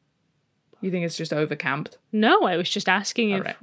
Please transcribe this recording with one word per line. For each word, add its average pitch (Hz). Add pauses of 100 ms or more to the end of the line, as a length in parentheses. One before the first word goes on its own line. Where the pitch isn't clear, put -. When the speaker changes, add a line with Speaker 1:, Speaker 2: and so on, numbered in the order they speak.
(800)
Speaker 1:
You 190
think 175
it's 165
just 160
overcamped? 147 (160)
Speaker 2:
No, 240
I 180
was 175
just 196
asking 202
if 196
Speaker 1:
All -
right. -